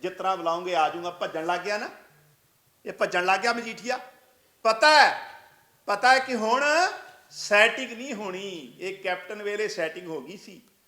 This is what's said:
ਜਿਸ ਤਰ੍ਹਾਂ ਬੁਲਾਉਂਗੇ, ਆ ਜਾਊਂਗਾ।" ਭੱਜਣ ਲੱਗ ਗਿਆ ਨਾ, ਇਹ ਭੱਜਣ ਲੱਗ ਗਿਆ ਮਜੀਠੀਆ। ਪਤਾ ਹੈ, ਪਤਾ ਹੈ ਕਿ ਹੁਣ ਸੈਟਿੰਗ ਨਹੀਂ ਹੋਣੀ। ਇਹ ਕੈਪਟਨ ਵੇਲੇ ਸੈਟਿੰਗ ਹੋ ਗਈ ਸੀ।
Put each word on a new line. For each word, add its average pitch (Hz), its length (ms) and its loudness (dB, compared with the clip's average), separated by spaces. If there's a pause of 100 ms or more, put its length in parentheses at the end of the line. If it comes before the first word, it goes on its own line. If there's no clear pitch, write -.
ਜਿਸ 180 120 -6
ਤਰ੍ਹਾਂ 190 260 -2
ਬੁਲਾਉਂਗੇ, 170 380 -2
ਆ 156 140 4
ਜਾਊਂਗਾ।" 170 200 -6
ਭੱਜਣ 165 360 -6
ਲੱਗ 175 140 0
ਗਿਆ 202 180 -4
ਨਾ, 240 120 -8 (960)
ਇਹ 190 80 -10
ਭੱਜਣ 180 320 0
ਲੱਗ 190 140 2
ਗਿਆ 233 140 0
ਮਜੀਠੀਆ। 233 460 -8 (640)
ਪਤਾ 269 400 8
ਹੈ, - 140 4 (680)
ਪਤਾ 208 280 4
ਹੈ 262 60 6
ਕਿ 262 160 -2
ਹੁਣ 226 280 0 (680)
ਸੈਟਿੰਗ 220 640 2
ਨਹੀਂ 254 220 -10
ਹੋਣੀ। 185 680 -10
ਇਹ 190 240 -8
ਕੈਪਟਨ 190 400 -6
ਵੇਲੇ 208 240 -2
ਸੈਟਿੰਗ 175 400 -6
ਹੋ 160 140 -8
ਗਈ 160 160 -16
ਸੀ। 185 240 -20 (260)